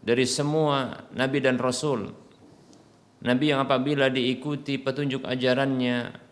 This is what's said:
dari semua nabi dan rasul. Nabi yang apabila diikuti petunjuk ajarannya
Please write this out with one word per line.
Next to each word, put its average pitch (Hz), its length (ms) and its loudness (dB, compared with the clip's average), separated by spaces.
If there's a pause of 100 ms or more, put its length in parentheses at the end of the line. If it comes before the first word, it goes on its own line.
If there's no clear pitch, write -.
dari 123 240 2
semua 147 840 0
nabi 135 260 0
dan 127 160 4
rasul. 123 540 -2 (1120)
Nabi 127 240 2
yang 135 160 2
apabila 135 400 2
diikuti 135 720 0
petunjuk 135 480 -2
ajarannya 127 880 0 (180)